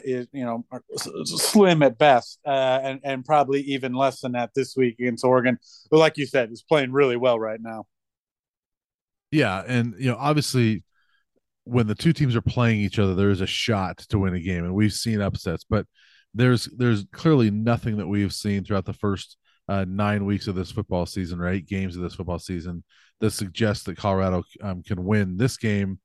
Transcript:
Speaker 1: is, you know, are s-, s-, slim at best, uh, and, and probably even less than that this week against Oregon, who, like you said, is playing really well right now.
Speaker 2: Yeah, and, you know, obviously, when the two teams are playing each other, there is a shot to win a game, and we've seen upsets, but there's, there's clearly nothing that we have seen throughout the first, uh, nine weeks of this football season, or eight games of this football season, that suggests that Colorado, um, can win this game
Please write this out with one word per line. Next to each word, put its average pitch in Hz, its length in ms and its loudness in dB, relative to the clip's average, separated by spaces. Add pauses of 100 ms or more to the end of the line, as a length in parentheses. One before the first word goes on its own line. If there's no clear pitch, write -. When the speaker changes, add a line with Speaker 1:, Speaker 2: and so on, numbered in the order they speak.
Speaker 1:
is, 123 260 -6
you 139 140 -8
know, 117 260 -6
are 127 140 -14 (100)
s-, - 140 -8
s-, 160 340 -6
slim 180 400 6
at 123 160 4
best, 139 480 4
uh, 135 340 2
and, 135 220 -8
and 135 220 -6
probably 139 380 2
even 135 300 -4
less 131 280 0
than 127 100 -6
that 123 240 -4
this 131 220 -4
week 123 240 2
against 123 240 -4
Oregon, 127 340 4 (320)
who, 156 60 4
like 156 200 4
you 143 80 -2
said, 120 280 -2
is 113 100 -18
playing 135 300 0
really 131 240 2
well 120 200 2
right 110 240 -4
now. 113 260 -10 (1500)
Speaker 2:
Yeah, 101 340 2
and, 120 320 0
you 131 100 -2
know, 117 120 0
obviously, 131 640 0 (800)
when 120 240 0
the 107 80 -2
two 165 160 2
teams 131 240 2
are 110 60 0
playing 117 360 2
each 104 220 0
other, 95 160 2
there 101 140 4
is 92 100 2
a 95 60 -2
shot 95 520 -2 (120)
to 104 100 0
win 92 140 0
a 90 60 -4
game, 87 240 -4
and 90 100 -4
we've 104 180 2
seen 110 280 -2
upsets, 92 480 -4
but 104 160 0 (480)
there's, 123 340 2
there's 117 460 0
clearly 131 380 4
nothing 110 460 0
that 98 100 -4
we 101 160 0
have 95 120 -2
seen 101 280 -2
throughout 98 220 -2
the 98 80 -10
first, - 440 -4 (320)
uh, 98 200 0
nine 104 380 0
weeks 101 200 -2
of 98 80 -4
this 92 160 -4
football 90 360 -4
season, 87 340 -6
or 87 80 -4
eight 92 180 -4
games 95 300 -6
of 90 60 -8
this 85 120 -8
football 87 240 -6
season, 87 460 -8 (340)
that 107 140 0
suggests 104 520 -2
that 92 120 -8
Colorado, 95 480 0 (180)
um, 90 220 -8
can 90 200 -6
win 95 340 0
this 127 180 0
game 101 480 -2